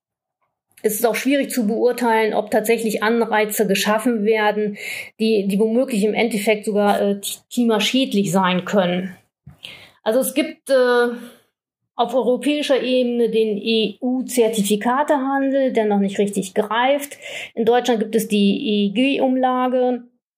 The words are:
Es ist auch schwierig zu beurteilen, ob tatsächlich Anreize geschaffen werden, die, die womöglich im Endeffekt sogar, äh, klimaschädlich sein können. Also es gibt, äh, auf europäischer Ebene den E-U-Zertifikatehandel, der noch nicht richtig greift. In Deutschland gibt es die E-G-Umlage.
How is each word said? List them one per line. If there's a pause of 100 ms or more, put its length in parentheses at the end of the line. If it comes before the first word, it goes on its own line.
(840)
Es
ist
auch
schwierig
zu
beurteilen,
ob
tatsächlich
Anreize
geschaffen
werden, (420)
die,
die
womöglich
im
Endeffekt
sogar,
äh, (320)
klimaschädlich
sein
können. (880)
Also
es
gibt,
äh, (880)
auf
europäischer
Ebene
den
E-U-Zertifikatehandel,
der
noch
nicht
richtig
greift. (360)
In
Deutschland
gibt
es
die
E-G-Umlage. (340)